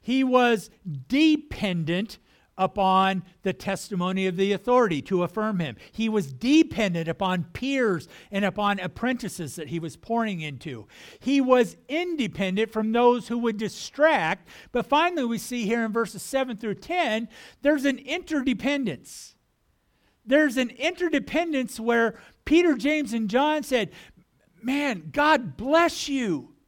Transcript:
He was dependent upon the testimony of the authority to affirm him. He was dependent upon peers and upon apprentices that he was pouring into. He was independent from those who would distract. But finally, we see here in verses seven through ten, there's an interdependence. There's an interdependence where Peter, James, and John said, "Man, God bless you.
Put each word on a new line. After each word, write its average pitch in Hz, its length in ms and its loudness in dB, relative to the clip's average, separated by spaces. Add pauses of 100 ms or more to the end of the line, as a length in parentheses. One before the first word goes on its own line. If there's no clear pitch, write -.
He 262 240 0
was 247 460 4 (380)
dependent 214 1080 2 (400)
upon 190 640 2 (200)
the 190 100 -2
testimony 190 720 -4
of 185 100 -2
the 196 160 0
authority 202 500 2
to 180 220 0
affirm 214 340 -4
him. 143 180 -4 (160)
He 226 160 -2
was 196 240 -2
dependent 208 760 2
upon 180 460 -2
peers 247 560 -2 (220)
and 202 160 0
upon 202 320 0
apprentices 185 760 -6
that 156 120 -10
he 170 100 -4
was 156 160 -8
pouring 226 460 -4
into. 139 460 -10 (320)
He 277 200 0
was 247 380 4 (100)
independent 220 840 -2
from 220 220 -2
those 240 360 4
who 233 100 -4
would 233 200 -2
distract. 214 880 0 (240)
But 240 140 -2
finally, 311 400 2
we 233 100 -2
see 240 300 -6
here 226 180 0
in 220 80 -4
verses 208 300 -4
seven 262 340 -4
through 208 200 -6
ten, 240 520 -2 (320)
there's 285 240 2
an 277 140 0
interdependence. 269 1400 -4 (920)
There's 269 320 4
an 247 140 -2
interdependence 320 1080 -2
where 226 400 0 (280)
Peter, 330 280 4
James, 262 380 -2
and 226 160 -2
John 294 360 0
said, 226 260 -2 (720)
"Man, 254 500 -4
God 294 460 2
bless 320 500 0
you. 220 460 -4 (140)